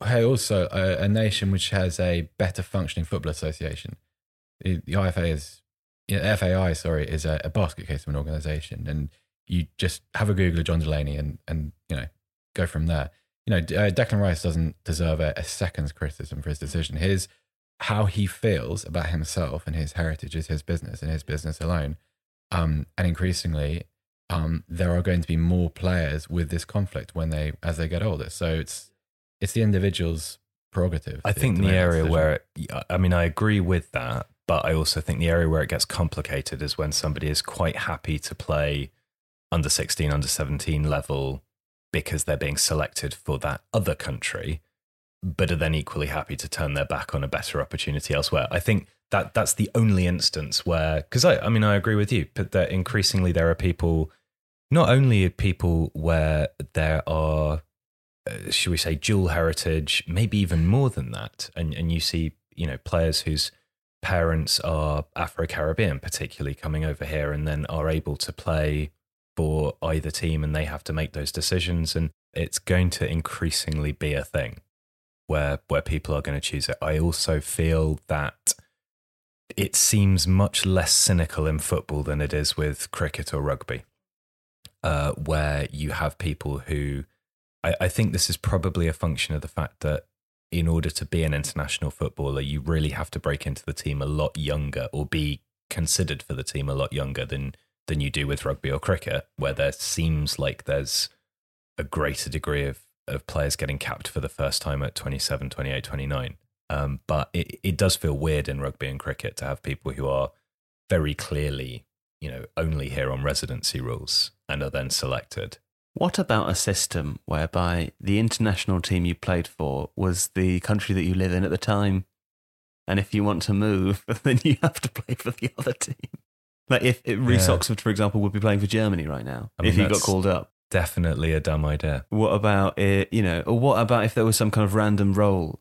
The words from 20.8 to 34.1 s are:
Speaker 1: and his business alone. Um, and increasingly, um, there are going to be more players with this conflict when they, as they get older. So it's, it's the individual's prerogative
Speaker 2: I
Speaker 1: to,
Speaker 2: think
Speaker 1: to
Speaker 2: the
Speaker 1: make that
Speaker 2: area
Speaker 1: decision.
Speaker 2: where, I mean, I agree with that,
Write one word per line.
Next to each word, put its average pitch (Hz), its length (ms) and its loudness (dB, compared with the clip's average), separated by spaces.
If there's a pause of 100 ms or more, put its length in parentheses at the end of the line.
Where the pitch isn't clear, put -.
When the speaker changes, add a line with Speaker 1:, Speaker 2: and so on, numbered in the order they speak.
Speaker 1:
and 76 100 -2
his 76 120 -2
business 76 360 -6
alone. 80 360 -2 (560)
Um, 78 340 2 (120)
and 90 80 2
increasingly, 82 800 0 (460)
um, 82 380 -2
there 87 280 0
are 87 60 2
going 87 200 2
to - 60 -6
be 82 80 2
more 85 340 4
players 82 580 -2
with 85 220 -2
this 85 140 -2
conflict 92 500 -4
when 80 160 0
they, 76 220 -2 (100)
as 82 140 -2
they 82 120 -2
get 85 140 -2
older. 87 280 -2
So 82 240 -2
it's, - 360 -6 (500)
it's 101 140 -2
the 117 80 2
individual's 90 760 0 (320)
prerogative 82 540 -2
Speaker 2:
I 104 80 0
Speaker 1:
to, - 80 -2
Speaker 2:
think 113 160 2
Speaker 1:
to 95 60 2
Speaker 2:
the 95 40 6
Speaker 1:
make 92 80 4
that 92 60 6
Speaker 2:
area 85 240 4
Speaker 1:
decision. 80 80 4
Speaker 2:
where, 78 280 4 (480)
I 90 80 0
mean, 90 160 4
I 85 120 4
agree 104 340 2
with 87 320 2
that, 62 380 -4 (180)